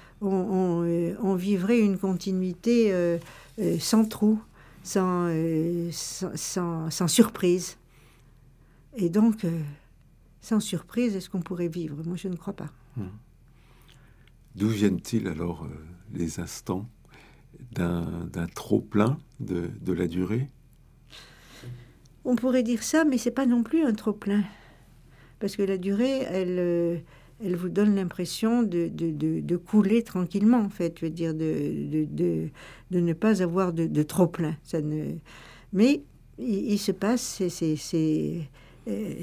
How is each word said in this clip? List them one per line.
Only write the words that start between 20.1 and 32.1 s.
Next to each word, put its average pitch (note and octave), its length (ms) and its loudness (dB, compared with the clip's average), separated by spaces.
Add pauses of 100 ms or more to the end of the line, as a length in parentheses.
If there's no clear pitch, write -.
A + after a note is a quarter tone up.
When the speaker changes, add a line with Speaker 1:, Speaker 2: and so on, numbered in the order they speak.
Speaker 1:
On B3+ 120 2
pourrait B3+ 260 2
dire A3+ 200 -2
ça, D#4 220 2
mais C4 140 2
c'est C4 140 -2
pas C#4 140 0
non A#3+ 160 4
plus D#4+ 220 0
un A#3+ 100 4
trop-plein. G#3 480 0 (1000)
Parce G3 160 -4
que G3+ 60 0
la F#3+ 140 0
durée, G#3+ 440 0
elle, F3+ 400 -2
euh, E3+ 360 2 (480)
elle F3+ 120 -2
vous F3+ 120 -4
donne G3+ 280 4
l'impression G3 640 0
de, F3 260 0
de, D#3+ 220 -4
de, D#3 300 -2
de D3+ 160 -2
couler G#3+ 480 4
tranquillement, G3+ 560 2
en G3+ 80 0
fait, E3+ 320 -4
je E3 60 -2
veux D#3+ 40 -4
dire, E3 240 -4
de, D3+ 560 -2
de, D#3 180 0
de, D#3+ 400 0 (440)